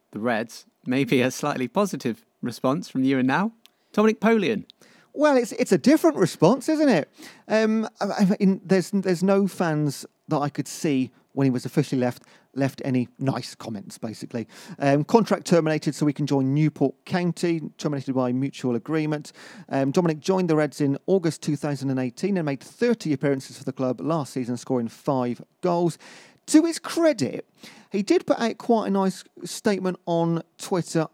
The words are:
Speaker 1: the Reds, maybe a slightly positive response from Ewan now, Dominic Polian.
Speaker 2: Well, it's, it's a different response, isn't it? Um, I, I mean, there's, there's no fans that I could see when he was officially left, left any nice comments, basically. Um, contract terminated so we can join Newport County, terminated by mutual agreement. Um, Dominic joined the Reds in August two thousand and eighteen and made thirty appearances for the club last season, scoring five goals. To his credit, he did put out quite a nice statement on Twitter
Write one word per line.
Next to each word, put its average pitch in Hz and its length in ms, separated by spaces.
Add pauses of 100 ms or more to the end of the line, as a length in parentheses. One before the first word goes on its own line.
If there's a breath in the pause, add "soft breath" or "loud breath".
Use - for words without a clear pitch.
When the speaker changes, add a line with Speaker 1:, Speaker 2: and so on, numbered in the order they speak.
(120)
Speaker 1:
the 104 80
Reds, 117 480 (180)
maybe 127 380
a 131 80
slightly 127 360
positive 156 560 (200)
response 131 440
from 131 160
Ewan 131 220
now, 165 260 (420)
Dominic 214 260
Polian. 196 460 (500 soft breath)
Speaker 2:
Well, 285 220
it's, 240 140
it's - 200
a 190 60
different 294 400
response, 202 500
isn't 311 220
it? 175 180 (400 loud breath)
Um, 220 400 (140)
I, 285 40
I 208 340
mean, 190 260
there's, 180 240
there's 185 320
no 196 260
fans 151 600 (200)
that 147 120
I 143 100
could 139 180
see 135 440 (220 soft breath)
when 139 120
he 131 60
was 120 160
officially 139 340
left, 123 220 (320 soft breath)
left 135 280
any 127 240 (120)
nice 131 340
comments, - 460
basically. 110 480 (320 loud breath)
Um, 143 240
contract 202 420
terminated 156 480
so - 140
we 147 60
can 151 120
join 135 300
Newport 147 400 (100)
County, 175 560 (160)
terminated 139 380
by 127 160
mutual 127 440
agreement. 151 580 (360 loud breath)
Um, 135 220
Dominic 165 280
joined 185 300
the 160 60
Reds 151 260
in 139 240
August 170 380
two 151 140
thousand 139 340
and 131 80
eighteen 131 360
and 165 120
made 139 140
thirty 226 520
appearances 139 460
for - 60
the 131 60
club 127 300
last 147 320
season, 123 240
scoring 123 300
five 123 560 (180)
goals. 175 380 (480 loud breath)
To 302 180
his 330 140
credit, 294 680 (440 loud breath)
he 202 100
did 339 240
put - 140
out 226 180
quite 220 300
a - 20
nice 190 340 (200)
statement 185 640
on 170 340 (160)
Twitter 165 560